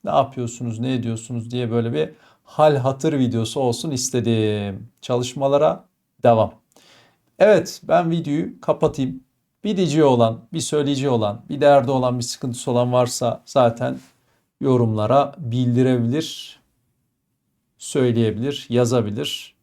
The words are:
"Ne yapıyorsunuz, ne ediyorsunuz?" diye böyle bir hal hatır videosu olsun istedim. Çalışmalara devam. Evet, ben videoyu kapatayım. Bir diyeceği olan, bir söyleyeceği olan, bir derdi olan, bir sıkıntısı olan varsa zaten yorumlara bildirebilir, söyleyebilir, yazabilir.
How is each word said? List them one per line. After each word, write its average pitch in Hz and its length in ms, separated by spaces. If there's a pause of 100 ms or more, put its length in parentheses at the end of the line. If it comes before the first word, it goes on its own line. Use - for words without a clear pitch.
"Ne 196 60
yapıyorsunuz, 120 680
ne 127 140
ediyorsunuz?" 113 560
diye 123 200
böyle 117 220
bir 156 180 (340)
hal 151 320
hatır 139 420
videosu 120 420
olsun 127 300
istedim. 107 960 (120)
Çalışmalara 139 840 (380)
devam. 110 300 (840)
Evet, 190 500
ben 170 220
videoyu 160 500
kapatayım. 139 600 (440)
Bir 208 120
diyeceği 156 280
olan, 117 360 (120)
bir 160 80
söyleyeceği 143 500
olan, 107 380
bir 143 120
derdi 139 300
olan, 127 280
bir 120 60
sıkıntısı - 460
olan 123 220
varsa 123 540
zaten 127 520 (640)
yorumlara 123 760
bildirebilir, 123 1200 (1160)
söyleyebilir, 120 880
yazabilir. 117 960